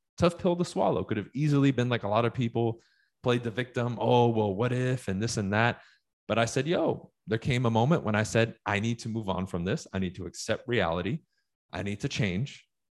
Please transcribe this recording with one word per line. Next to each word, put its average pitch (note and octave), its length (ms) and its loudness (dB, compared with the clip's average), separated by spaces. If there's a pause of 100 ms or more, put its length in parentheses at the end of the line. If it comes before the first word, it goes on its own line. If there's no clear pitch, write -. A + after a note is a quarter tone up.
(160)
Tough F3 220 2
pill F3 180 0
to F3 80 0
swallow. E3 400 0
Could A2 140 -4
have G2 160 -6
easily C#3+ 360 4
been B2 200 2
like A#2 140 0
a G2+ 40 -2
lot A2 160 2
of A#2 80 0
people, A#2 480 -2 (420)
played B2 200 2
the A#2 80 -6
victim. A#2+ 500 -4
"Oh, A#2+ 280 6
well, G#2+ 260 2
what A#2+ 180 -2
if?" B2+ 360 -2
and G2 140 -2
this A2+ 140 -2
and G2+ 160 -2
that. A2+ 300 2 (460)
But G#2+ 100 2
I A#2 80 4
said, C3 200 -2
"Yo," - 440 -2 (160)
there A2 120 -2
came B2+ 280 0
a A2+ 40 4
moment A#2 340 4
when G#2+ 100 0
I G#2+ 80 4
said, A2+ 320 2 (100)
"I G2+ 160 0
need A#2 200 -2
to A#2 100 -8
move G#2+ 180 -6
on F#2 180 -2
from E2+ 180 -4
this. G2+ 280 -4
I F#2+ 60 -2
need F#2 160 -4
to F2+ 100 -10
accept - 420 -6
reality. F#2+ 520 0 (560)
I F#2+ 80 -6
need G2+ 180 -6
to C#3+ 80 -4
change. G#2+ 560 -4 (300)